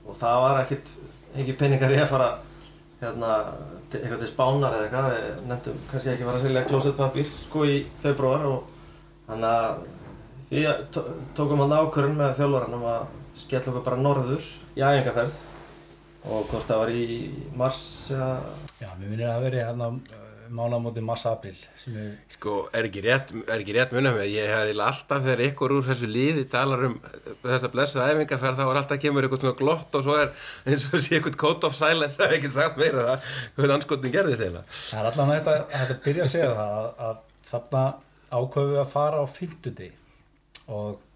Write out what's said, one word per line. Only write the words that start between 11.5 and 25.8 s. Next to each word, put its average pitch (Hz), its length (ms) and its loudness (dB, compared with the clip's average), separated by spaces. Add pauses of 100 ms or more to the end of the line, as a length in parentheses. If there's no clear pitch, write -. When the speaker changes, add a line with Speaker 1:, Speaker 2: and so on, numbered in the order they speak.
Speaker 1:
hann 147 160 4
ákvörðun 151 400 2
með 139 160 2
þjálfarann 131 400 2
um 120 160 -2
að 117 160 -2 (280)
skella 131 360 -4
okkur 123 160 -4
bara 123 160 0
norður 135 480 2 (220)
í 131 100 -2
æfingaferð 131 640 2 (720)
og 104 320 -4
hvort 110 180 -4
það 113 140 4
var 113 100 0
í 117 120 0 (480)
mars 131 280 0 (280)
eða 131 260 -2 (400)
Speaker 2:
Já, 101 160 -14
mér 95 180 -12
minnir 110 160 -2
að 120 60 0
það 117 80 0
hafi 127 80 0
verið 127 180 0
hérna, 120 220 -4 (220)
eh, 107 180 -20 (220)
mánaðamótin 117 580 -2
mars-apríl 113 500 -2 (160)
sem - 240 -12
við 107 140 -8 (180)
Speaker 3:
Sko, 104 300 -4 (100)
er 113 160 0
ekki 101 160 -4
rétt, 127 400 2
er 110 220 -4
ekki 101 100 -6
rétt 127 220 2
munað 127 240 4
með, 101 100 0
ég 104 220 0
hef 110 100 2
eiginlega 107 300 0
alltaf 139 340 -4
þegar 127 200 2
ykkur 139 280 0
úr 139 140 2